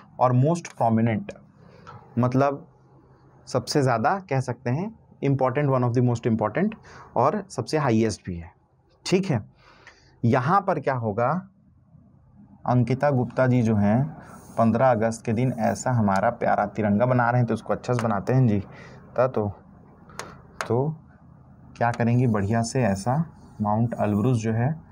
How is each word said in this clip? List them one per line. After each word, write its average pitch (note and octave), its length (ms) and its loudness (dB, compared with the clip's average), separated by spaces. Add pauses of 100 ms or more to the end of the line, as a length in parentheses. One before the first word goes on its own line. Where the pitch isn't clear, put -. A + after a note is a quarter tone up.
(200)
और B2+ 160 4
most E3 360 2
prominent, A2+ 600 0 (880)
मतलब C3+ 480 0 (800)
सबसे - 340 -2
ज़्यादा B2+ 360 2 (120)
कह C3+ 100 0
सकते B2 300 -6
हैं, F3+ 240 -4 (300)
इंपॉर्टेंट, C#3 460 0
one B2+ 140 2
of A#2 100 0
the B2 100 2
most B2 240 0
important A#2 480 0 (400)
और D#3 340 0
सबसे - 280 -6
हाईएस्ट A2+ 480 0
भी F#2 120 -8
है, E2+ 140 -14 (540)
ठीक F#3+ 200 0
है। B2 160 -2 (840)
यहाँ C3+ 380 2
पर F#3 180 -2
क्या C3+ 160 -2
होगा, A#2 340 -2 (1400)
अंकिता B2+ 440 2
गुप्ता B2+ 360 0
जी B2 140 4
जो A2 140 2
हैं G#2+ 480 0 (340)
पन्द्रह A#2 340 4
अगस्त A2+ 340 -2
के A#2 80 -2
दिन B2+ 260 0
ऐसा A2 320 -2
हमारा G#2+ 400 2
प्यारा G#2 360 0
तिरंगा G#2 380 0
बना B2 240 2
रहे B2 100 2
हैं, A#2 80 2
तो A2+ 60 -2
उसको G#2+ 200 -4
अच्छा B2 200 -4
से A#2 100 -2
बनाते G#2 300 -2
हैं C3 140 4
जी। G2+ 120 2 (560)
ता B2+ 120 2
तो, A2 200 -2 (1120)
तो C#3+ 360 -2 (840)
क्या A#2+ 140 0
करेंगे, A#2+ 360 2
बढ़िया A2 360 0
से B2+ 200 -2
ऐसा B2 400 0 (380)
माउंट A2 340 0
अल्ब्रुस G#2+ 420 0
जो A2+ 160 -2
है B2+ 220 0 (160)